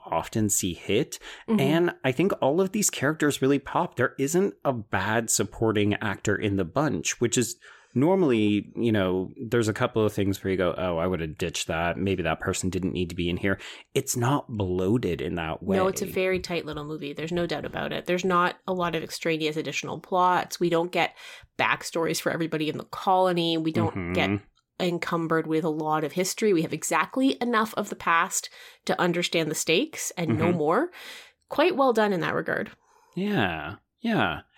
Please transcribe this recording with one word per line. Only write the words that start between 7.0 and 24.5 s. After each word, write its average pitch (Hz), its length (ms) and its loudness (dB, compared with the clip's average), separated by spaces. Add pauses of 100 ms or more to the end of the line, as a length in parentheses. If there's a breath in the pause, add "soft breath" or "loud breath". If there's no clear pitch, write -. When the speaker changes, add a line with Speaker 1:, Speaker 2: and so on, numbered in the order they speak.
Speaker 1:
which 117 160 0
is 117 200 0 (380 loud breath)
normally, 123 800 4
you 113 160 2
know, 92 460 2
there's 117 300 0
a 107 60 2
couple 117 320 0
of 101 80 0
things 98 280 0
where 98 100 0
you 92 40 0
go, 90 220 2
"Oh, 90 200 -2
I 82 80 2
would 92 140 0
have 80 160 -6
ditched - 320 -4
that. 85 300 -2
Maybe 95 240 0
that 80 180 0
person 92 300 -2
didn't 90 220 -2
need 87 180 -4
to 85 60 -10
be 87 120 -2
in 87 100 0
here." 98 200 0 (360 loud breath)
It's - 220 -2
not 127 320 0
bloated 95 720 0
in 85 140 -4
that 80 280 -4
way. 190 140 0
Speaker 2:
No, 190 120 2
it's 190 140 -4
a 190 40 -6
very 185 320 -2
tight 180 260 -6
little 151 200 -8
movie. 147 280 -8
There's 160 200 -8
no 175 140 -2
doubt 156 200 -4
about - 260 -6
it. 156 140 -6
There's 180 180 0
not 180 320 2 (100)
a 190 60 -4
lot 170 220 -2
of 160 80 -2
extraneous 156 540 -2
additional 143 440 -6
plots. 180 600 2
We 175 100 2
don't 170 220 2
get 170 220 0 (440 loud breath)
backstories 156 640 0
for - 120 -2
everybody 156 380 -2
in 143 80 -6
the - 60 -8
colony. 180 720 2
We 160 140 -2
don't - 220 0
Speaker 1:
Mm-hmm. 90 200 -4
Speaker 2:
get 147 160 2 (500)